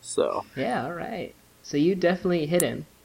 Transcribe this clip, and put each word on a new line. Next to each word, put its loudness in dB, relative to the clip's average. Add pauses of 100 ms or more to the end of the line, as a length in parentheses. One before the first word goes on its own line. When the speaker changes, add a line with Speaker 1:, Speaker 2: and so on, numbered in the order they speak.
Speaker 1:
So. -2 (120)
Speaker 2:
Yeah, -2
all -6
right. -8 (280)
So -6
you 4
definitely 2
hit 4
him. -2 (180)